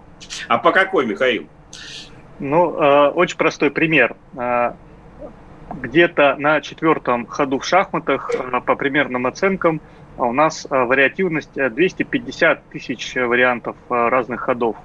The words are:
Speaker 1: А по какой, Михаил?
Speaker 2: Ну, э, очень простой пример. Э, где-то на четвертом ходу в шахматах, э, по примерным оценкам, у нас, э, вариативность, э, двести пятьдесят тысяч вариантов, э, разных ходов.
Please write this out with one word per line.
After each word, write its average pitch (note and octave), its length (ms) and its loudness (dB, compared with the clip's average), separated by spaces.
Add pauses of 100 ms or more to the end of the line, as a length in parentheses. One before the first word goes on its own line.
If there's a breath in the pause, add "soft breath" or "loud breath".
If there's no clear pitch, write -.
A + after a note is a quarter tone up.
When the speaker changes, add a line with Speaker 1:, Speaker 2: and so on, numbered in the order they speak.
(480 loud breath)
Speaker 1:
А - 100 2
по E3 140 4
какой, F#3 340 2
Михаил? A2 420 0 (920 loud breath)
Speaker 2:
Ну, D3+ 380 2
э, C#3+ 320 6
очень F3 280 0
простой D3+ 340 0
пример. D#3 440 2 (220)
Э, A#2+ 360 0 (1080)
где-то C#3+ 580 2
на D3 220 2
четвертом C#3 640 -2
ходу C3+ 320 -2
в - 60 -8
шахматах, E3 680 0
э, B2+ 320 -4
по C3 100 0
примерным B2+ 520 -2
оценкам, E3+ 540 -2 (360 loud breath)
у A#2+ 140 -2
нас, D3+ 380 0
э, D3 140 -2
вариативность, C3+ 760 0
э, C3+ 120 0
двести D#3+ 340 -2
пятьдесят C3+ 640 -2
тысяч - 460 -10
вариантов, A#2+ 600 0 (140)
э, A#2+ 200 0
разных B2 320 -2
ходов. A#2+ 440 -2